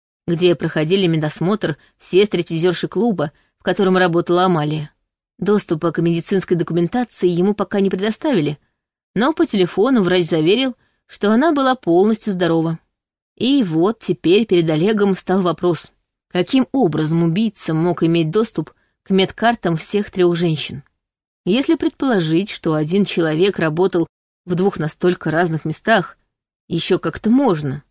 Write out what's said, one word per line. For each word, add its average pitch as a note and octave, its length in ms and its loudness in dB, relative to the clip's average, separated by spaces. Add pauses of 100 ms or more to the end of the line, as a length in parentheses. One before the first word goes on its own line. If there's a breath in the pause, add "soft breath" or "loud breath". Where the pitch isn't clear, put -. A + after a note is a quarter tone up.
(280)
где E3+ 280 2
проходили E3 520 0
медосмотр D#3+ 720 -2 (200 soft breath)
все G3 280 2
стриптизерши E3+ 600 -2
клуба, F#3 440 -2 (280)
в - 40 -20
котором F#3+ 340 2
работала F3 480 2
Амалия. D3+ 460 -2 (460)
Доступа F3 540 0
к E3 100 -4
медицинской E3+ 540 0
документации E3+ 720 -2
ему F3+ 260 2
пока G3+ 280 -2
не G3 80 2
предоставили, G3 680 -2 (560)
но B3+ 200 0
по E4 120 0
телефону G#3 560 2
врач F3+ 240 2
заверил, F#3+ 500 2 (320)
что - 240 -2
она C#4+ 200 4
была C4+ 240 2
полностью G#3 580 0
здорова. E3 460 0 (560)
И C4 280 2
вот E3+ 360 0
теперь F#3+ 460 0
перед E3+ 240 2
Олегом G3 440 2
встал F#3+ 280 -2
вопрос, F3 500 -2 (380)
каким G#3 420 0
образом E3 520 0
убийца E3+ 500 -2
мог D#3+ 300 0
иметь E3 280 2
доступ G#3+ 420 -4 (300)
к - 60 -20
медкартам F#3+ 640 0
всех G3+ 340 -4
трех F3 260 2
женщин? D#3 480 -4 (640)
Если C4+ 300 2
предположить, G3 720 0
что - 240 -4
один D#3+ 320 0
человек E3+ 540 0
работал E3+ 480 0 (380)
в F3+ 100 -4
двух F#3 240 0
настолько E3+ 500 -2
разных D#3+ 360 -2
местах, F3+ 520 -2 (500)
еще E3+ 300 -2
как-то - 320 -4
можно, D#3 600 0